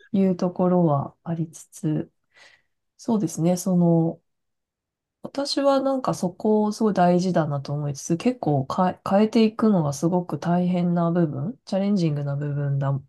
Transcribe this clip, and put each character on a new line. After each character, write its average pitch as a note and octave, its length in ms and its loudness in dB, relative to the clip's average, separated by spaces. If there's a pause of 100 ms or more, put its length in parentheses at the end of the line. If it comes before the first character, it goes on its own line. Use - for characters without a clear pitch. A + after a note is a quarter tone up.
(120)
い G3 140 2
う F#3 100 0
と F3+ 160 -2
こ F3+ 160 0
ろ F3+ 160 4
は C#3+ 380 0
あ E3+ 120 -6
り D#3+ 160 -6
つ - 160 -20
つ、 - 460 -6 (840)
そ A#3 200 -2
う G#3 40 0
で E3 80 -2
す D#3 140 -6
ね、 F3 140 2
そ F3+ 200 -2
の、 E3 440 2 (1000)
私 - 360 -6
は C#4 220 2
な C4+ 160 -2
ん C4 60 -4
か - 120 -2
そ F3 160 -2
こ G#3+ 340 0
を G#3 80 0
す A3 100 -4
ご G#3+ 100 4
い - 20 -2
大 F3+ 260 4
事 F#3 120 -2
だ D#3+ 140 2
な C#3+ 140 -4
と C#3+ 120 -8
思 D3 160 -4
い C#3 60 -6
つ - 100 -14
つ、 E3+ 120 0
結 B3 240 -4
構 C#3+ 260 0
か-、 - 420 -2
変 G3 160 4
え A3 40 0
て A3+ 160 4
い A3 120 0
く A3 140 2
の F3+ 120 4
が C#3+ 100 -2
す E3+ 160 -4
ご F3+ 160 0
く D3 140 -8
大 F3 300 0
変 F3 260 0
な E3+ 160 0
部 F3 160 2
分、 D3+ 380 -6
チ G3+ 120 -6
ャ - 20 0
レ G3 120 0
ン G#3 60 2
ジ E3+ 140 2
ン D3 40 -2
グ C#3+ 100 -4
な C#3+ 120 -4
部 D3 180 -4
分 C#3+ 240 -2
だ、 C#3 300 -2